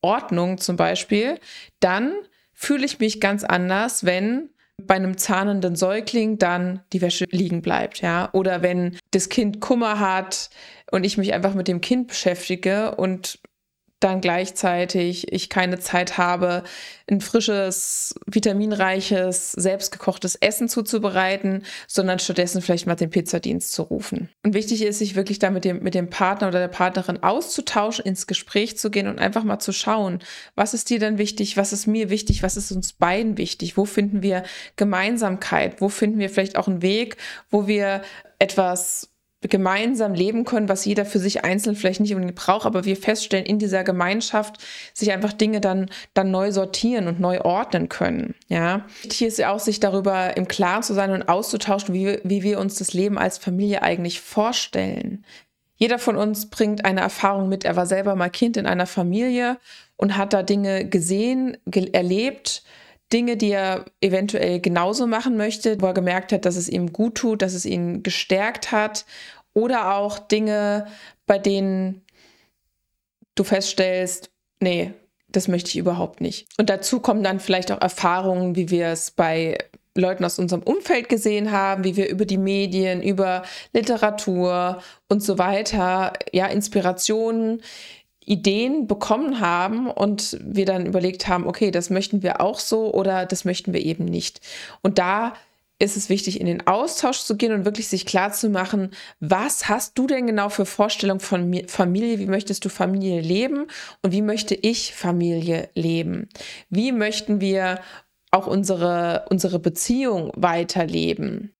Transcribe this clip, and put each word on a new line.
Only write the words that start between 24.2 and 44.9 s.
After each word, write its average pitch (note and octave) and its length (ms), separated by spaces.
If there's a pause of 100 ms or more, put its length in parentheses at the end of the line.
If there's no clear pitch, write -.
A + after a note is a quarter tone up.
Und G#3 120
wichtig G#3+ 260
ist, G#3 180
sich G3+ 160
wirklich G3 220
da F#3+ 140
mit F#3 140
dem, F3+ 180
mit F3+ 100
dem F3 160
Partner G3+ 380
oder F3+ 120
der F3+ 80
Partnerin F3+ 540
auszutauschen, A3+ 840
ins F#3+ 200
Gespräch G#3+ 520
zu G#3+ 120
gehen G3+ 180
und G3+ 120
einfach G#3+ 240
mal G3+ 160
zu - 120
schauen, G3 480 (360)
was G#3 180
ist - 160
dir A#3+ 100
denn G#3+ 200
wichtig, G#3 360
was G3 160
ist G3+ 140
mir G#3+ 240
wichtig, G#3 320
was F#3 160
ist G3+ 140
uns F#3 220
beiden G3+ 440
wichtig, E3+ 400
wo G3 80
finden G3+ 380
wir F#3 200 (340)
Gemeinsamkeit, G3 1000
wo G3 100
finden G#3+ 280
wir G3 140
vielleicht G3 260
auch F#3 100
einen F3+ 140
Weg, G#3+ 360 (340)
wo G#3 160
wir G3 340 (380)
etwas F#3 720 (380)
gemeinsam G#3 640
leben G#3+ 320
können, G#3+ 240
was G3 160
jeder G3+ 200
für G3+ 140
sich G3 240
einzeln G#3 320
vielleicht F#3+ 240
nicht G#3 140
unbedingt F3+ 240
braucht, G#3+ 280
aber G3 200
wir F#3+ 100
feststellen, G#3 500
in G#3+ 120
dieser F#3+ 260
Gemeinschaft G3+ 720 (360)